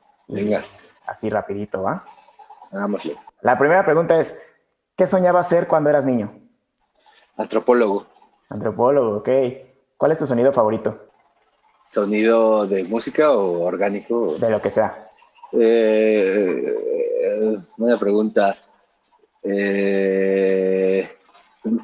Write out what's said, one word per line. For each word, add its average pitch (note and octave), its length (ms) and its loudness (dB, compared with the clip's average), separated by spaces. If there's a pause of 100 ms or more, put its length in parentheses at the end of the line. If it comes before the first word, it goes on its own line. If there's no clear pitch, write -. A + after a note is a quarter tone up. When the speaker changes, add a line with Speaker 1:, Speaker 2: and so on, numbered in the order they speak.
(280)
Speaker 1:
Y - 80 -10
Speaker 2:
Venga. G#2 280 -2 (420)
Speaker 1:
así - 240 -8
rapidito, G2+ 540 -6
¿va? C#3 220 -4 (680)
Speaker 2:
Hagámosle. G#2 440 -6 (260)
Speaker 1:
La B2 180 2
primera E3+ 260 4
pregunta E3 340 2
es, - 220 -6 (540)
¿qué F#3 100 2
soñabas F3+ 440 2
ser E3+ 180 0
cuando D3+ 220 2
eras C#3+ 160 2
niño? A#2 260 -2 (1080)
Speaker 2:
Antropólogo. A2 720 0 (420)
Speaker 1:
Antropólogo, A2+ 680 0
ok. G#2+ 120 -6 (640)
¿Cuál C#3+ 160 0
es D#3+ 60 -2
tu D3+ 80 -4
sonido B2+ 260 2
favorito? A2 520 -2 (800)
Speaker 2:
¿Sonido A2 840 2
de F#2+ 160 -2
música B2+ 480 0
o F#2 300 0
orgánico? F#2+ 800 -2
Speaker 1:
De A2+ 100 0
lo G#2+ 120 0
que G2+ 100 -4
sea. - 380 -4 (420)
Speaker 2:
Eh, G#2+ 1200 2 (1000)
buena A#2 200 2
pregunta. G#2 600 0 (840)
Eh, F#2+ 1600 0 (760)